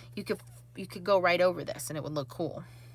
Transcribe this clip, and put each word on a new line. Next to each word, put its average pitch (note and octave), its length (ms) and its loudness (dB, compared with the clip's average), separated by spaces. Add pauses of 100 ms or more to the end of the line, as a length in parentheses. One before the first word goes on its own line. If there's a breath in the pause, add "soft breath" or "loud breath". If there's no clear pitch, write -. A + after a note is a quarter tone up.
(160 loud breath)
you G3+ 80 -8
could, G3 160 -4 (360)
you F#3+ 100 -8
could F3+ 180 -12
go G3 160 6
right F3 220 4
over F3 220 4
this - 260 -8
and D#3 80 -4
it C#3 60 -6
would C#3+ 100 -6
look C#3+ 160 -2
cool. - 340 -6 (320 loud breath)